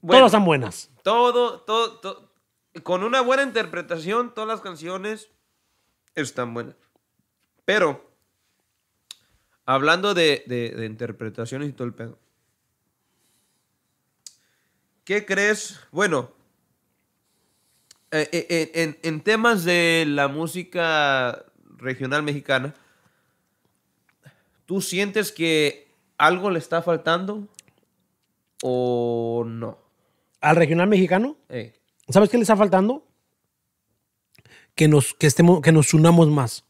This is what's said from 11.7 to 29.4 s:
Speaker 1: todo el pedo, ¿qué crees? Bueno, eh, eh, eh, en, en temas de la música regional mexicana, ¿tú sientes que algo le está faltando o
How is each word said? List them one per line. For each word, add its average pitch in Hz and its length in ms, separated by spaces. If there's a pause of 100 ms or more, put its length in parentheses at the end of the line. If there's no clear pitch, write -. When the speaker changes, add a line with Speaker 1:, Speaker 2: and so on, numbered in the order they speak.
Speaker 1:
todo 131 160
el 117 60
pedo, 113 220 (3000)
¿qué 202 220
crees? 208 540 (100)
Bueno, 156 400 (1800)
eh, 151 200
eh, 170 160
eh, 160 260
en, 160 280
en 160 180
temas 220 440
de 170 420
la 143 220
música 156 1160 (320)
regional 131 460
mexicana, 143 500 (1900)
¿tú 190 160
sientes 202 520
que 156 600 (240)
algo 180 340
le 170 100
está 170 220
faltando 180 640 (1160)
o 120 840